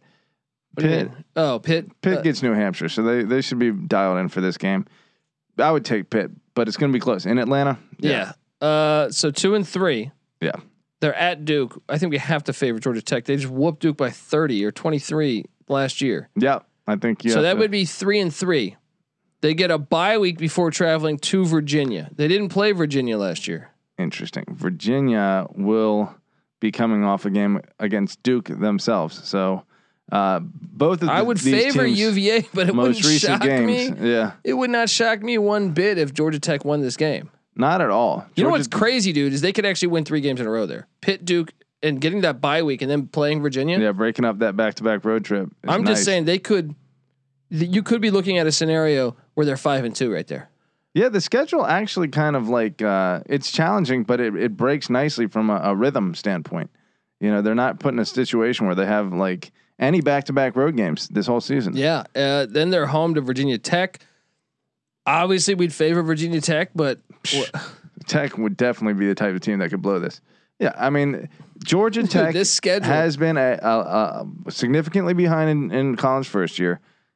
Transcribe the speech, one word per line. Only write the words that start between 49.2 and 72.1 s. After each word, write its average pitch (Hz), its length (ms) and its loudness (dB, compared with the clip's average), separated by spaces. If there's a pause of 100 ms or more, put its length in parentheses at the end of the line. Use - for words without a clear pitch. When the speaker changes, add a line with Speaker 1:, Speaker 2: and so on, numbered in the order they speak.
Speaker 1:
where 151 100 2
they're 139 120 0
five 135 280 0
and 110 100 -4
two 123 180 -2
right 80 160 -4
there. 69 200 -10 (460)
Speaker 2:
Yeah, 214 140 4
the 202 120 0
schedule 294 460 0
actually 180 420 0
kind 147 280 0
of, 113 120 -2
like, 113 320 0
uh, 95 460 2
it's 139 260 -2
challenging, 160 520 0
but 120 160 0
it, 110 160 0
it 107 200 -2
breaks 131 320 0
nicely 127 380 0
from 110 240 0
a, 95 140 0
a 98 100 2
rhythm 107 400 0
standpoint. 87 560 -6 (500)
You 104 100 0
know, 104 120 2
they're 107 120 2
not 123 260 0
put 139 120 0
in 120 80 -2
a 104 40 0
situation 117 640 0
where 90 80 0
they 95 120 2
have, 104 260 0
like, 92 380 -4 (280)
any 151 220 2
back-to-back 139 560 0
road 139 200 2
games 92 320 -2
this 101 180 -2
whole 120 140 0
season. 131 360 -2
Speaker 1:
Yeah. 143 280 0 (100)
Uh, 139 340 0
then 151 220 0
they're 160 160 2
home 160 280 0
to 151 60 2
Virginia 131 380 0
Tech. 180 420 -2 (1040)
Obviously, 180 480 2
we'd 175 180 0
favor 170 300 2
Virginia 160 380 0
Tech, 170 340 0
but 143 260 0 (220)
Speaker 2:
Psh, - 320 -2
Speaker 1:
wha- 143 60 -6 (460)
Speaker 2:
Tech 147 300 -2
would 107 200 -2
definitely 110 420 0
be 98 80 2
the 98 80 2
type 101 200 0
of 90 60 -4
team 104 200 0
that 85 100 -2
could 95 120 -4
blow 98 160 0
this. 71 220 -6 (380)
Yeah, 170 180 0
I 131 140 0
mean, 143 380 -2 (360)
Georgia 214 380 2
Speaker 1:
<laughs> - 0 -
Dude, - 80 0